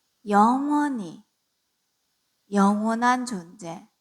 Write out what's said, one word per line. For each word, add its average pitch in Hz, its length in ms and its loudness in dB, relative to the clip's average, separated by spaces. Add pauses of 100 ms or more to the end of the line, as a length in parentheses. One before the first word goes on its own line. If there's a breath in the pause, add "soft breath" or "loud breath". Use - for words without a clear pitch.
(280)
영원히 247 960 0 (1300)
영원한 226 760 0
존재 180 640 -12 (120)